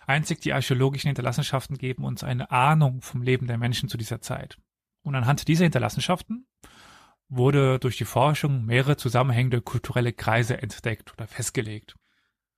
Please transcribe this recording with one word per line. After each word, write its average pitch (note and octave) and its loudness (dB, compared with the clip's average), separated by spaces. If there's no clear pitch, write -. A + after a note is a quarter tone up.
Einzig D3+ 0
die C#3 -2
archäologischen C3+ 0
Hinterlassenschaften C3 -4
geben B2+ -6
uns C3 -6
eine B2+ -4
Ahnung C3+ 4
vom B2 -6
Leben B2+ 0
der A#2+ -2
Menschen A#2+ -2
zu - -8
dieser A2+ -8
Zeit. - -10
Und C#3+ -4
anhand B2+ 2
dieser D#3+ 4
Hinterlassenschaften F3 0
wurde C3 4
durch - -4
die A#2 -4
Forschung C3+ 2
mehrere C3+ 2
zusammenhängende B2 2
kulturelle A#2+ -2
Kreise A#2 0
entdeckt - -8
oder - -14
festgelegt, A2 -8